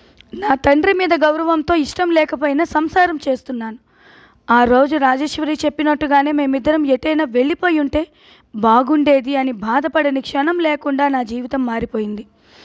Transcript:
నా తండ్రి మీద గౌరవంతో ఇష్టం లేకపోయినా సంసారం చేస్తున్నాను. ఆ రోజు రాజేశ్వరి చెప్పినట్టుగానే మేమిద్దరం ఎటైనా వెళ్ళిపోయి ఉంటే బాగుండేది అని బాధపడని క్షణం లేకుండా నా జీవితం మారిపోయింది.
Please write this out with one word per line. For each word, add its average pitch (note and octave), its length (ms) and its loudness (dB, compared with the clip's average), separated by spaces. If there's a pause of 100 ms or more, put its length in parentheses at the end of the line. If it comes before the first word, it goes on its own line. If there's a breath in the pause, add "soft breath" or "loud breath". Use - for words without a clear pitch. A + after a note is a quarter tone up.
(340 soft breath)
నా F#4 200 0
తండ్రి D4 380 2
మీద F4+ 220 2
గౌరవంతో D#4+ 600 0
ఇష్టం E4+ 360 -2
లేకపోయినా D#4 540 0
సంసారం D#4+ 540 0 (100)
చేస్తున్నాను. A#3+ 500 -6 (720 soft breath)
ఆ A#3+ 140 6
రోజు C4 320 2
రాజేశ్వరి C#4 680 -2
చెప్పినట్టుగానే D4 680 0
మేమిద్దరం C#4+ 540 0
ఎటైనా D4+ 380 0
వెళ్ళిపోయి D4 560 0
ఉంటే D4+ 260 -2 (500 soft breath)
బాగుండేది C4+ 800 2
అని C4 160 -2
బాధపడని C4+ 680 -2
క్షణం D4 380 -2
లేకుండా D4 500 0
నా C4 140 -2
జీవితం B3 440 -4
మారిపోయింది. A3 600 -6 (380 loud breath)